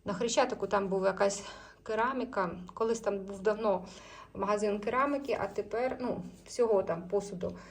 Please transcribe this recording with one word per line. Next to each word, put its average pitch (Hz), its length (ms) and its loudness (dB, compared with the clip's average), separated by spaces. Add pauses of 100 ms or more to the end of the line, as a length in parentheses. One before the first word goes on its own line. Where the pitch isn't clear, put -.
на 202 80 -2
Хрещатику 240 540 2
там 196 220 2
була 190 200 2
якась 196 360 2 (380)
кераміка, 220 680 0 (240)
колись 226 260 0
там 202 180 0
був 196 220 -8
давно 208 460 2 (480)
магазин 208 440 2
кераміки, 262 640 0
а 196 60 0
тепер, 240 540 -2
ну, 190 220 -2 (240)
всього 220 360 4
там 175 260 -4
посуду. 180 500 -2 (120)